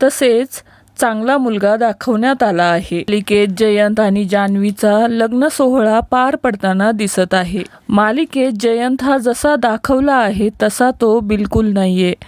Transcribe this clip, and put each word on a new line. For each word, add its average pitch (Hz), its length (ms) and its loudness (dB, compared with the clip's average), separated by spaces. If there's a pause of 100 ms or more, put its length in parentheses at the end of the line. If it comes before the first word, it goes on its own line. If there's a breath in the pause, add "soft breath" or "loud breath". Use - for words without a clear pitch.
तसेच 262 580 0 (360 soft breath)
चांगला 233 400 0
मुलगा 214 380 0
दाखवण्यात 233 680 0
आला 175 200 2
आहे. 175 340 0
मालिकेत 208 500 0 (100)
जयंत 214 420 2
आणि 202 260 2
जान्हवीचा 202 840 0
लग्न 233 400 0
सोहळा 254 520 2
पार 254 360 0
पडताना 202 560 -2
दिसत 196 420 -2
आहे. 180 300 -2 (260 loud breath)
मालिकेत 254 680 0
जयंत 240 440 -2
हा 269 140 0
जसा 254 380 0
दाखवला 262 580 0
आहे 208 360 0 (140)
तसा 226 260 0 (120)
तो 226 180 2
बिलकुल 208 540 0
नाहीये. 185 400 0 (140)